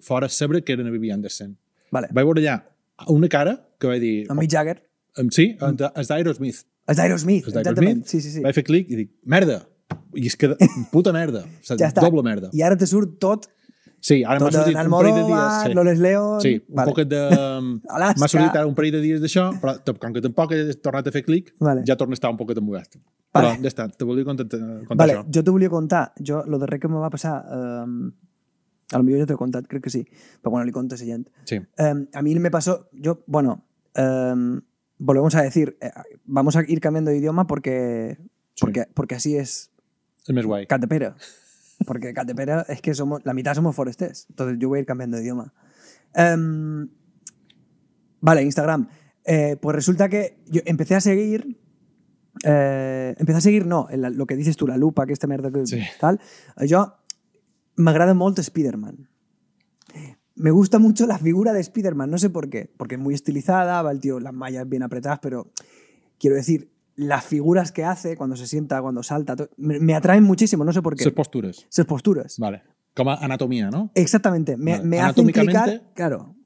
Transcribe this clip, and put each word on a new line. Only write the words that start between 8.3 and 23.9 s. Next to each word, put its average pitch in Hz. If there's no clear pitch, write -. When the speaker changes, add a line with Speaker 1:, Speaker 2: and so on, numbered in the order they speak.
Speaker 2:
sí. 156
Speaker 1:
Vaig 139
fer 143
clic 160
i 120
dic, 107
«Merda!» 147
I 127
és -
que, 147
Speaker 2:
<laughs> 127
Speaker 1:
puta 180
merda. 151
O -
sigui, 120
Speaker 2:
Ja 160
està. 180
Speaker 1:
doble 165
merda. 104
Speaker 2:
I 151
ara 175
te 185
surt 190
tot 208
Speaker 1:
Sí, 147
ara 131
m'ha 143
Speaker 2:
Tot 156
Speaker 1:
sortit 156
Speaker 2:
en 160
Speaker 1:
un 165
parell 185
de 220
Speaker 2:
Almodóvar, 160
Speaker 1:
dies, -
sí. 185
Speaker 2:
Loles 175
León, 208
Speaker 1:
Sí, 123
un 143
Speaker 2:
vale. 135
Speaker 1:
poquet 147
de, 143
Speaker 2:
<laughs> 135
Alaska. 180
Speaker 1:
m'ha 143
sortit 160
ara 151
un 139
parell 151
de -
dies 156
d'això, 185
però 135
t-, -
com 117
que 113
tampoc 151
he 151
tornat 135
a 139
fer 143
clic, 170
Speaker 2:
Vale. 131
Speaker 1:
ja 131
torna 127
a 127
estar 123
un 113
poquet 110
emmudat. 104
Speaker 2:
Vale. 123
Speaker 1:
Però 120
ja 135
està, 113
te -